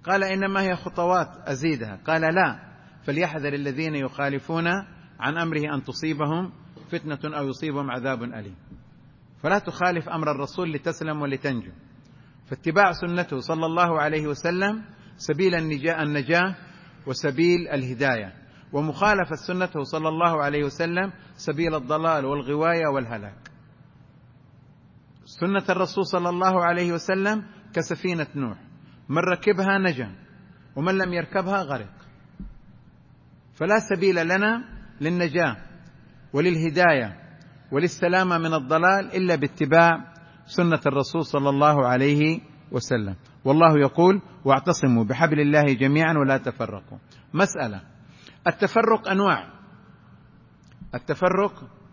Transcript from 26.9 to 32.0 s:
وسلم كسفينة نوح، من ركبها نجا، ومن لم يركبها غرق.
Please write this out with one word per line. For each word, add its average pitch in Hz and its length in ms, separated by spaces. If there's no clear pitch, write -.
وسلم 190 520
كسفينة 165 600
نوح، 123 240
من 143 100
ركبها 190 600
نجا، 127 360
ومن 185 220
لم 180 140
يركبها 185 500
غرق. 131 300